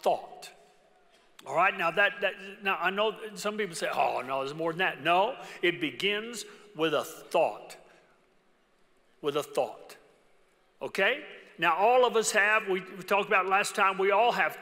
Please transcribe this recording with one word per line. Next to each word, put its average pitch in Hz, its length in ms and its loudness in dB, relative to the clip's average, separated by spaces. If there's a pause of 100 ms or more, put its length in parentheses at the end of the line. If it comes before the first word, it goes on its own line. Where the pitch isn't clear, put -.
thought. - 500 -4 (960)
All 139 80 -4
right? 190 200 2
Now, 175 160 0
that, 196 200 2 (100)
that, 190 120 0 (280)
now 196 180 0
I 175 120 0
know 208 240 0 (180)
some 208 240 -6
people 196 180 -4
say, 170 160 -4
"Oh, 123 360 0
no, 135 120 -2
there's 135 140 -4
more 160 180 -4
than 165 80 -8
that." 170 240 0
No, 175 320 4 (260)
it 175 200 2
begins 208 640 -4 (300)
with 156 180 0
a 131 100 2
thought. - 760 -2 (1400)
With 147 160 -2
a 143 60 -2
thought. - 520 -6 (840)
Okay? 202 400 0 (360)
Now, 165 200 2
all 247 280 6
of 226 120 2
us 214 160 0
have, 214 340 4
we, 185 160 -2 (140)
we 180 60 -14
talked 196 240 0
about 190 200 4
last 196 260 2
time, 190 240 2
we 190 140 2
all 214 220 4
have 160 280 0